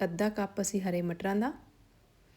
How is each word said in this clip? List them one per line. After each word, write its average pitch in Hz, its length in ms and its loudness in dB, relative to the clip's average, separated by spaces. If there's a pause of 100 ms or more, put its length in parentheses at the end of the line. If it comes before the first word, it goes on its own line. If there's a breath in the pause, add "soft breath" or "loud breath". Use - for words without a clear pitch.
ਅੱਧਾ 180 240 2
ਕੱਪ 208 320 -2
ਅਸੀਂ 196 200 0
ਹਰੇ 175 220 0
ਮਟਰਾਂ 175 340 0
ਦਾ। 240 160 2 (840 soft breath)